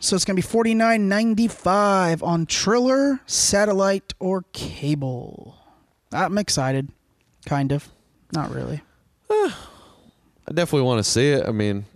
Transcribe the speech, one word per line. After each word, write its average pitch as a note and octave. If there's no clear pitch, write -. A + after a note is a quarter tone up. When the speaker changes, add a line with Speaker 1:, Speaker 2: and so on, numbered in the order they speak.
Speaker 1:
So -
it's -
gonna G3
be F3+
forty-nine A3+
ninety-five A#3
on E3
Triller, C4
satellite, G3
or F#3
cable. C#3
I'm F#3
excited. C3+
Kind C#3
of. C#3+
Not D#3
really. C3
Speaker 2:
Eh, G#4
I -
definitely D3+
wanna A#2+
see B2+
it. C#3
I -
mean, G#2